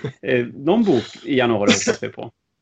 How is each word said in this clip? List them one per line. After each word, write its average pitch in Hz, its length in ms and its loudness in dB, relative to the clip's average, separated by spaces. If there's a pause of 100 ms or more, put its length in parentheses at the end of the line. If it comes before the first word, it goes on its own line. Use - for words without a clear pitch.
(220)
eh, 123 240 0
någon 160 380 0
bok 139 200 2 (200)
i 139 140 0
januari 113 340 2
hoppas - 320 0
vi 113 60 -6
på. - 220 -14 (300)